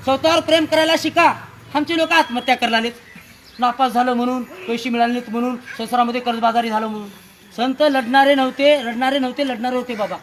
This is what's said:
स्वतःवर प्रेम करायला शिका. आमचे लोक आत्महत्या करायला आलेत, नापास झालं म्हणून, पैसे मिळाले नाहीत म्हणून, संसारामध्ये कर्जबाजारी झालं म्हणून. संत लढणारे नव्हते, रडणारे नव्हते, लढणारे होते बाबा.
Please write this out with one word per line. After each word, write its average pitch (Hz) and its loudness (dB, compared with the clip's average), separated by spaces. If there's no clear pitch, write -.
स्वतःवर 302 2
प्रेम 311 2
करायला 320 2
शिका. 320 2
आमचे 302 -2
लोक 320 0
आत्महत्या 247 0
करायला 233 -2
आलेत, 233 -2
नापास 247 0
झालं 247 2
म्हणून, 247 -2
पैसे 233 -6
मिळाले 233 2
नाहीत 240 -6
म्हणून, 240 -4
संसारामध्ये 240 0
कर्जबाजारी 233 0
झालं 220 -2
म्हणून. 214 -8
संत 254 -2
लढणारे 277 4
नव्हते, 277 2
रडणारे 247 -2
नव्हते, 254 -2
लढणारे 247 -4
होते 247 -4
बाबा. 196 -4